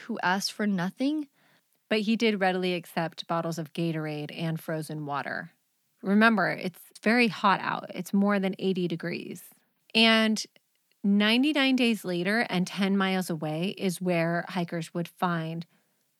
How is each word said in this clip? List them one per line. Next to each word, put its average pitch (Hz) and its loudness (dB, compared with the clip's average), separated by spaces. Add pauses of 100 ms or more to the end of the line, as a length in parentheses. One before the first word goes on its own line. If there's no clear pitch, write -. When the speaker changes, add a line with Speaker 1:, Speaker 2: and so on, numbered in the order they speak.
Speaker 1:
who 226 -6
asked 190 -2
for 214 -4
nothing. 262 -2 (640)
Speaker 2:
But 220 2
he 214 0
did 214 0
readily 185 0
accept 170 -6
bottles 165 -4
of 156 -8
Gatorade 156 -4
and 165 -4
frozen 156 -8
water. 139 -6 (500)
Remember, 202 4
it's - -8 (220)
very 233 4
hot 185 2
out. - -6
It's - -8
more 202 4
than 190 -2
eighty 185 0
degrees. 170 -8 (520)
And 220 4 (640)
ninety-nine 254 4
days 233 2
later 185 0
and 180 0
ten 196 0
miles 190 0
away 160 -4
is 190 -2
where 170 0
hikers 170 -6
would 170 -4
find 165 -4 (540)